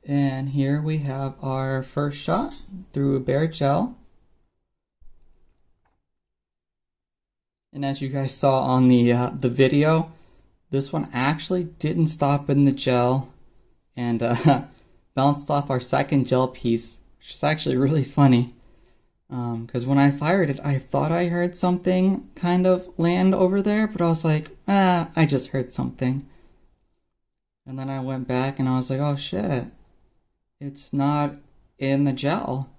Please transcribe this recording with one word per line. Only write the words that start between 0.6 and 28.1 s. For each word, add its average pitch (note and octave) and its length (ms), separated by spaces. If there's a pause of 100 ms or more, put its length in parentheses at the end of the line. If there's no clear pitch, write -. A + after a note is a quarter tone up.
we D#3 180
have C3+ 440
our C3+ 400
first C#3+ 360
shot - 420 (320)
through C#3 240
a C3 40
bare C#3 280
gel. D#3 480 (3750)
And C#3+ 120
as C#3 160
you C#3 80
guys C#3 260
saw C3+ 280
on C3 260
the, A#2+ 240
uh, B2 180
the - 200
video, C#3+ 640 (580)
this C#3 220
one - 200
actually D#3 520
didn't D#3+ 440
stop C#3+ 400
in C#3+ 160
the C#3 80
gel B2+ 600 (640)
and, A#2 260
uh, A#2+ 420 (240)
<laughs> - 260
bounced C#3+ 360
off C#3+ 200
our B2+ 100
second C3+ 460
gel B2+ 220
piece, A2+ 480 (220)
which - 160
is - 100
actually D3 320
really C#3 280
funny. B2 500 (720)
Um, A#2+ 380
'cause A#2+ 180
when C#3 140
I C#3 140
fired D#3 360
it, C3+ 160
I C#3 140
thought C#3+ 320
I F3 160
heard F3 300
something F#3 800
kind F3+ 320
of F#3 280
land F3+ 380
over F#3+ 260
there, G#3 280
but G#3 120
I E3+ 80
was D#3+ 160
like, D#3 320 (120)
"Ah, F#3 480
I D#3+ 100
just C#3+ 220
heard B2+ 260
something." B2+ 540 (1400)
And C3 100
then C3+ 140
I C3+ 80
went C3 300